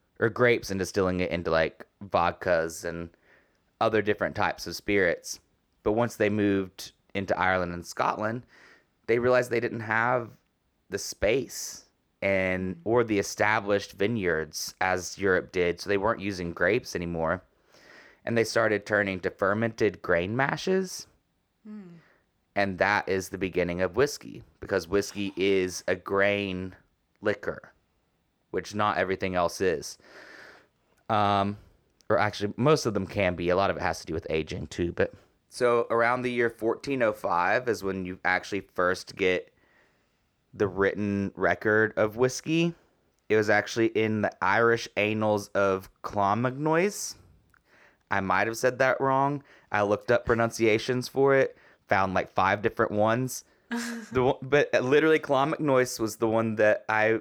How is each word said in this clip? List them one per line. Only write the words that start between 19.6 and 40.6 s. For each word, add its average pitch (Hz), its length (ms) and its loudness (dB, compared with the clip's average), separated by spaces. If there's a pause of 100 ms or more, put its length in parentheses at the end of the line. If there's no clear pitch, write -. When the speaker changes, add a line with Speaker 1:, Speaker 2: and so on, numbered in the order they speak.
Speaker 1:
grain 90 360 0
mashes. 180 720 -4 (600)
Speaker 2:
Hmm. 214 140 -16 (720)
Speaker 1:
And 98 220 -2
that 98 320 2
is 95 200 -2
the 98 80 -10
beginning 87 440 -2
of 92 140 0
whiskey, - 480 -2 (180)
because 92 260 -2
whiskey 98 480 -2
is 95 520 0
a 98 80 0
grain 98 800 0 (440)
liquor, - 540 -6 (800)
which 92 240 -6
not 104 220 0
everything 92 360 -2
else 87 260 0
is. 85 380 -2 (1120)
Um, 101 480 2 (520)
or 90 100 4
actually, 104 360 -2
most 147 300 2
of 117 80 -2
them 95 140 -2
can 92 280 0
be. 85 140 -2
A 90 60 4
lot 98 160 2
of 80 60 -2
it 73 40 -8
has 85 200 -2
to - 40 -16
do 80 80 -6
with - 160 -6
aging, 80 380 -4
too. 85 240 -4
But - 220 -10 (360)
so 120 400 0
around 117 320 0
the 127 100 -4
year 120 180 0
fourteen 117 520 -4
oh 110 100 2
five 101 560 0
is 98 160 -2
when 95 220 -4
you 90 180 -10
actually 92 380 -2
first - 540 -4
get 92 360 0 (1000)
the 101 140 0